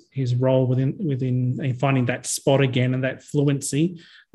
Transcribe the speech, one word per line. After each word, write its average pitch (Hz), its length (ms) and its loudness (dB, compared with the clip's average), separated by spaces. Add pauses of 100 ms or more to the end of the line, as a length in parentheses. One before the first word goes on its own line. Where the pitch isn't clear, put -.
(100)
his 123 240 -2
role 131 320 2
within, 131 320 0
within, 127 640 -2
and 127 160 -4
finding 135 280 2
that 123 200 -4
spot - 340 2
again 127 340 2
and 131 100 -4
that - 180 -4
fluency. 147 800 0 (340)